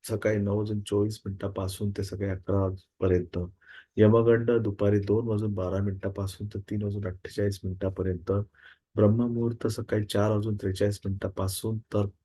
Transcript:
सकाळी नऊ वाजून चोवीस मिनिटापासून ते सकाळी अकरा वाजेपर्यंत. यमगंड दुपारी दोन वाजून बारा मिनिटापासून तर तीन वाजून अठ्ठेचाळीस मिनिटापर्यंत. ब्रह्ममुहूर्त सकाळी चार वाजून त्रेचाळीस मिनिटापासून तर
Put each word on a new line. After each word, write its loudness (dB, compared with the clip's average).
सकाळी 0
नऊ 0
वाजून -2
चोवीस 0
मिनिटापासून -4
ते -4
सकाळी -4
अकरा -2
वाजेपर्यंत. 0
यमगंड 6
दुपारी 2
दोन 0
वाजून 0
बारा -2
मिनिटापासून -4
तर -8
तीन -4
वाजून -4
अठ्ठेचाळीस -4
मिनिटापर्यंत. -2
ब्रह्ममुहूर्त 2
सकाळी -2
चार 2
वाजून 0
त्रेचाळीस 0
मिनिटापासून -4
तर -2